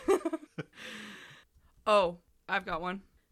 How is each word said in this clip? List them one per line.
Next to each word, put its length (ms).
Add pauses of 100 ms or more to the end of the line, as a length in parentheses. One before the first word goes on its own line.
<laughs> 20 (1800)
Oh, 320 (300)
I've 180
got 160
one. 180 (320)